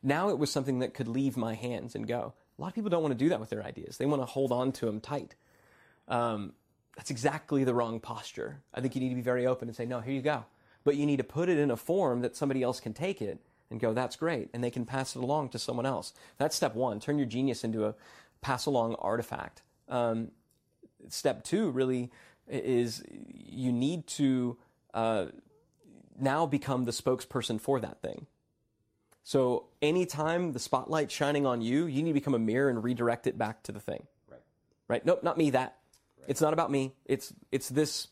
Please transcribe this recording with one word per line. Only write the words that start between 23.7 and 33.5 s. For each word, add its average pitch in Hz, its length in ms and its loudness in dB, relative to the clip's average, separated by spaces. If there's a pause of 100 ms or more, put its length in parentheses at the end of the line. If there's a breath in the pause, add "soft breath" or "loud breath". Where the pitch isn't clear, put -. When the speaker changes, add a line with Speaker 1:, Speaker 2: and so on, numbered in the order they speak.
Speaker 1:
need 143 360 0
to, 127 500 2 (360 soft breath)
uh, 110 340 2 (920)
now 139 260 2
become 139 400 0
the 117 60 -2
spokesperson 120 680 0
for 139 180 2
that - 220 -8
thing. - 260 -6 (960)
So 123 420 2 (160)
anytime 165 720 2
the 123 60 -4
spotlight's 147 540 0
shining 143 320 2
on 123 160 2
you, 127 240 2
you 147 160 0
need 165 80 2
to 160 40 2
become 143 200 2
a 117 60 4
mirror 117 300 4
and 117 140 0
redirect 117 440 2
it - 100 -2
back 110 260 -2